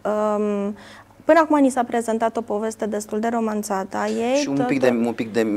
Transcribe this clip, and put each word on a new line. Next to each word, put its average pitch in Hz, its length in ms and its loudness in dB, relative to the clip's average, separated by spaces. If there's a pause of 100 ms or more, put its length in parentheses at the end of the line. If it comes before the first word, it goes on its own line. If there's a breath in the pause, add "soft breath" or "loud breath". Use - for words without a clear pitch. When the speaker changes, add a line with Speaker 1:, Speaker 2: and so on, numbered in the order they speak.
Speaker 1:
Um, 208 680 -2 (500 loud breath)
până 320 160 8
acum 302 180 4
ni 269 100 6
s-a 247 140 -2
prezentat 226 540 -2
o 233 40 -4
poveste 220 440 -4
destul 214 340 -4
de 226 80 -2
romanțată 214 680 -4
a 208 100 -2
ei, 226 280 -2
Speaker 2:
Și 285 120 0
un - 80 -2 (120)
pic 143 120 0
Speaker 1:
tot- 127 100 4
Speaker 2:
de, - 0 - (180)
un 117 60 -2
pic 113 200 -6
de, 113 80 2 (160)